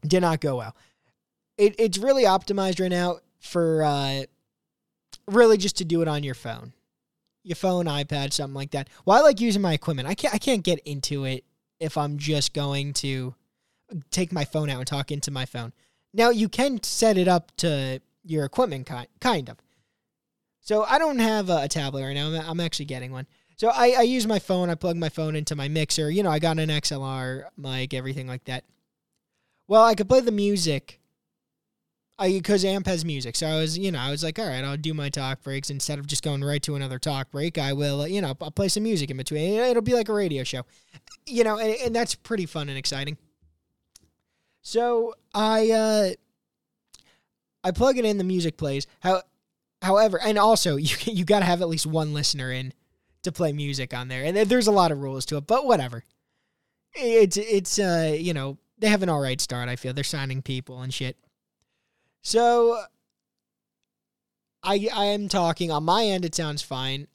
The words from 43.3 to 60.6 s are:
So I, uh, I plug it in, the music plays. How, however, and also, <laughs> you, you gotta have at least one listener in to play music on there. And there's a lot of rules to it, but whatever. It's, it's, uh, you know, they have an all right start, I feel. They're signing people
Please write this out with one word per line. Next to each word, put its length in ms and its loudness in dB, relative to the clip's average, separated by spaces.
So 520 0
I, 360 2
uh, 400 2
I 80 0
plug 260 2
it 60 2
in, 140 2
the 60 0
music 320 0
plays. 300 -4
How, 220 2
however, 400 4
and 180 2
also, 380 4
<laughs> 20 -2
you, 260 -2
you 200 -2
gotta 200 4
have 180 2
at 60 0
least 180 -2
one 280 -2
listener 380 -2
in 200 -6
to 100 -4
play 200 0
music 420 -4
on 140 -8
there. 160 -6
And 120 0
there's 300 4
a 60 4
lot 200 6
of 80 -4
rules 260 -6
to 100 -4
it, 100 -6
but 180 2
whatever. 400 0
It's, 420 4
it's, 420 0
uh, 400 2
you 160 -2
know, 240 -6
they 100 2
have 140 4
an 60 0
all 120 2
right 200 -2
start, 280 -4
I 80 -6
feel. 180 -8
They're 100 -4
signing 380 -6
people 400 -8